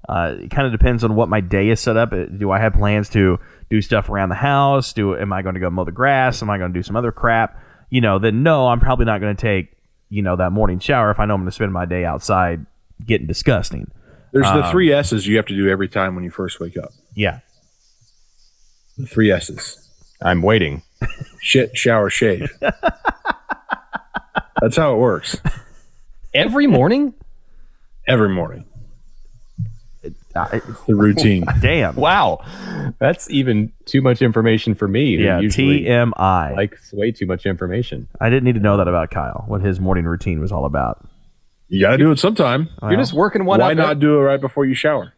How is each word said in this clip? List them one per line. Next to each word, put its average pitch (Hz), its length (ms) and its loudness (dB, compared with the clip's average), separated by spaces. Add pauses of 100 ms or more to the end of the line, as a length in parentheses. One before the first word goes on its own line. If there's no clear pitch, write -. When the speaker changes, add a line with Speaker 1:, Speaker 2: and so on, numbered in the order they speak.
Speaker 1:
uh, 82 320 -4
it - 80 -14
kinda 139 220 -2
depends 117 340 2
on 110 100 0
what 110 140 2
my 107 100 2
day 98 300 0
is 110 100 2
set 113 160 -2
up. 113 160 2
Uh, 92 140 -4
do 98 260 -4
I 98 80 2
have 110 140 2
plans 104 380 2
to 92 280 4 (300)
do 107 120 2
stuff 104 280 0
around 98 180 -2
the 90 80 -4
house? 139 560 2
Do, 101 240 -2
am 101 160 -4
I 95 100 -4
gonna 92 200 -4
go 90 80 -2
mow 90 160 -2
the 85 80 -8
grass? 131 480 0
Am 107 80 -4
I 101 80 0
gonna 90 160 -4
do 87 100 -4
some 101 140 -4
other 120 160 -2
crap? 113 440 0 (320)
You 127 120 2
know, 98 180 2
then 113 240 0
no, 151 240 4
I'm 120 140 2
probably 123 240 4
not 107 160 -2
gonna 104 120 -2
take, 95 360 -2 (400)
you 104 120 -4
know, 92 140 0
that 90 160 0
morning 98 280 0
shower 117 320 0
if - 100 -2
I 104 40 2
know 104 100 0
I'm 98 60 -2
gonna 90 100 -6
spend 101 200 -4
my 90 140 -4
day 90 180 -4
outside 85 600 -2 (400)
getting - 220 -2
disgusting. - 600 -2 (440)
Speaker 2:
There's 135 140 2
the 98 180 4
Speaker 1:
Um, - 60 -2
Speaker 2:
three 175 200 4
S's 123 360 0
you 107 100 2
have 104 80 0
to 101 100 -6
do 95 140 2
every 95 180 0
time 95 280 -2
when 90 100 -8
you 87 60 -8
first - 280 -8
wake 87 160 -10
up. 80 160 -12 (240)
Speaker 1:
Yeah. 92 240 -2 (1600)
Speaker 2:
The 135 100 -10
three 107 240 2
S's. - 480 -6 (420)
Speaker 3:
I'm 87 200 2
waiting. 90 400 2 (600)
Speaker 2:
Shit, - 360 0
shower, 107 320 2
shave. 120 480 0
Speaker 1:
<laughs> - 40 -10 (2000)
Speaker 2:
That's 113 160 2
how 151 160 2
it 107 40 0
works. 110 400 0 (960)
Speaker 3:
Every 240 340 2
morning? 226 460 2 (920)
Speaker 2:
Every 113 220 2
morning. 87 360 -6 (1700)
Speaker 1:
I 85 260 -4 (260)
Speaker 2:
The 110 80 4
routine. 101 580 2
Speaker 1:
<laughs> - 80 2
Damn. 127 340 0
Speaker 3:
Wow. 147 480 2 (560)
That's 156 300 -2
even 120 420 0 (140)
too 135 160 0
much 127 200 2
information 113 520 2
for 101 140 -4
me, 117 300 0
who 107 60 2
Speaker 1:
Yeah, 95 160 2
Speaker 3:
usually 135 420 2
Speaker 1:
T - 60 -4
M 120 300 2
I. 90 360 0
Speaker 3:
likes - 400 -6
way 104 180 -2
too 101 160 -6
much 92 180 -4
information. 92 640 -4 (120)
Speaker 1:
I 113 100 2
didn't 127 160 2
need 123 100 2
to 110 60 -2
know 101 160 4
that 90 100 2
about 85 240 0
Kyle, - 360 -6
what 107 140 -4
his 95 180 0
morning 92 260 0
routine 85 340 -4
was 82 120 -4
all 71 140 -4
about. 69 420 -4 (600)
Speaker 2:
You - 140 -2
gotta 107 160 4
do 151 140 6
it 139 80 2
sometime. 160 500 2 (120)
Speaker 1:
Well, - 100 -2
Speaker 3:
You're 196 80 2
just 262 140 -2
working 190 320 0
one 190 140 4
Speaker 2:
Why - 120 4
Speaker 3:
up 160 60 2
Speaker 2:
not 151 220 0
do 147 180 4
it 143 40 4
right 139 200 2
before 139 240 -2
you 131 80 0
shower? 135 440 -2